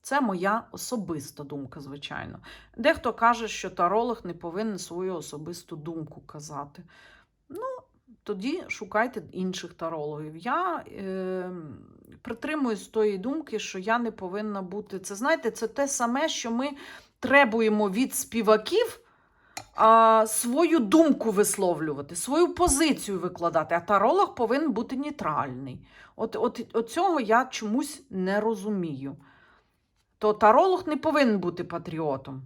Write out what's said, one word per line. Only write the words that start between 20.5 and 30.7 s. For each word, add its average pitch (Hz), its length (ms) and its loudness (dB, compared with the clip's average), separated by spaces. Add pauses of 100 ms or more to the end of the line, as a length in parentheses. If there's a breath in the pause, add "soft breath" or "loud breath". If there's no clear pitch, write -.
думку 262 520 6
висловлювати, 165 880 0
свою 320 380 2
позицію 277 680 2
викладати, 170 540 0
а 175 60 2
таролог 226 540 4
повинен 254 380 0
бути 240 240 -4
нейтральний. 143 920 -6 (300 loud breath)
От, 220 200 -4
от, 233 240 -2 (120)
от 226 180 -2
цього 339 300 2
я 226 240 4
чомусь 240 680 -4
не 190 300 0
розумію. 185 760 -4 (1040 soft breath)
То 214 100 4
таролог 294 540 6